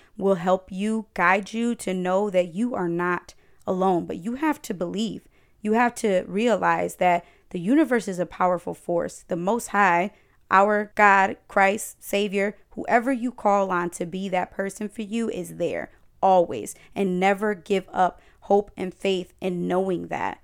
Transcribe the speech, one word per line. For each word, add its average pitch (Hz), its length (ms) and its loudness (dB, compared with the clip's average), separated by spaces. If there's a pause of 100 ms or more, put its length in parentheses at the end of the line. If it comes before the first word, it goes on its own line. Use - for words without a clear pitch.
(180)
will 196 180 2
help 185 360 0
you, 214 420 -2
guide 190 400 2
you 233 220 -2
to 185 180 -6
know 185 380 0
that 180 220 0
you 240 200 -2
are 180 160 -2
not 175 440 -4 (320)
alone. 185 400 0
But - 120 -8
you 202 180 -8
have 294 280 -2
to 220 100 -6
believe. 180 480 -4 (400)
You 214 120 0
have 233 220 2
to 190 320 0
realize 180 680 0
that 175 280 2 (280)
the 185 80 -6
universe 233 500 2
is 180 100 -6
a 175 60 0
powerful 180 480 -2
force. - 540 -4
The 185 100 -4
Most 202 300 -2
High, 196 440 2 (380)
our 208 460 4
God, 196 420 4 (100)
Christ, - 560 0
Savior, 202 540 -2 (140)
whoever 240 400 0
you 240 200 -2
call 202 380 0
on 175 220 -2
to 180 160 -8
be 190 220 -6
that 180 220 -2
person 196 380 -6
for 220 140 -10
you 220 260 -4
is 170 280 -8
there 135 340 -4 (300)
always, 180 520 2 (220)
and 180 240 0
never 202 340 2
give 190 400 -4
up - 260 2 (220)
hope 202 340 2
and 185 180 -8
faith 190 460 -4
in 180 280 -4
knowing 180 400 -2
that. 123 360 -6